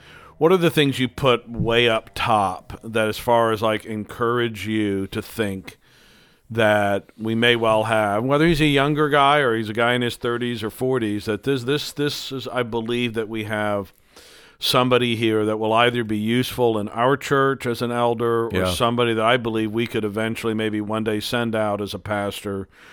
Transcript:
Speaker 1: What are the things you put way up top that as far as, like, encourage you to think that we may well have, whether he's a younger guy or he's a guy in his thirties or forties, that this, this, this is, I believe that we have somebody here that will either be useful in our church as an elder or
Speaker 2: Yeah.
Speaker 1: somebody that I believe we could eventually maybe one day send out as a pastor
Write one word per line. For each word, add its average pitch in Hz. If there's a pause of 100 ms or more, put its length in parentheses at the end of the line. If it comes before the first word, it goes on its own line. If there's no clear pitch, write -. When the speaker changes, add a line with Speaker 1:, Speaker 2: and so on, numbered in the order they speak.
(380)
Speaker 1:
What 160
are 185
the 165
things 139
you 127
put 120
way 117
up 110
top 101
that 110
as 107
far 117
as, 107
like, 110
encourage 113
you 101
to 107
think 98 (720)
that 104 (120)
we 110
may 120
well 110
have, 107
whether 143
he's 160
a 156
younger 147
guy 143
or 123
he's 110
a 107
guy 117
in 123
his 120
thirties 120
or 107
forties, 113
that 107
this, 131
this, 143
this 143
is, 131
I 123
believe 117
that 110
we 110
have 104 (640)
somebody 123
here 110
that 107
will 110
either 120
be 107
useful 117
in 104
our 127
church 135
as 117
an 120
elder 117
or 107
Speaker 2:
Yeah. 92
Speaker 1:
somebody 120
that 110
I 123
believe 110
we 117
could 110
eventually 110
maybe 107
one 110
day 107
send 117
out 104
as 101
a 95
pastor 101 (260)